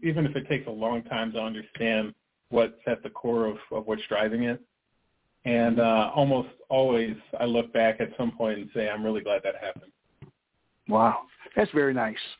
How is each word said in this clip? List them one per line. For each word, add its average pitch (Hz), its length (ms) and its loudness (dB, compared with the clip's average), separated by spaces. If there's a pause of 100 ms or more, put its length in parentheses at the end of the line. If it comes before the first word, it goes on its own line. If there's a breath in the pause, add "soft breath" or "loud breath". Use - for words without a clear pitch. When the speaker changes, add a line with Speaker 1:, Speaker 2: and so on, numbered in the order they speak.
Speaker 1:
even 160 240 0
if 143 100 -4
it 131 120 -8
takes 135 180 -2
a 117 40 -8
long 113 340 -2
time 113 280 -6
to 113 80 -6
understand 110 760 -4 (360)
what's 117 240 2 (120)
at 117 160 -2
the 110 80 -10
core 117 360 -2
of, 104 100 -4 (160)
of 107 140 -6
what's 110 220 -2
driving 110 360 0
it. 120 160 -2 (880)
And, 117 340 4
uh, 113 340 4
almost 139 340 4 (200)
always 120 480 2 (240)
I 123 60 0
look 117 260 0
back 113 280 2
at 113 80 -4 (100)
some 117 140 -2
point 110 260 -2
and 101 160 -12
say, 107 160 -2
"I'm 107 140 -6
really 107 180 0
glad 101 220 -2
that 98 180 -2
happened." - 300 -12 (960)
Speaker 2:
Wow. 220 320 4 (340 loud breath)
That's 208 160 2
very 143 240 2
nice. 110 240 -2 (220)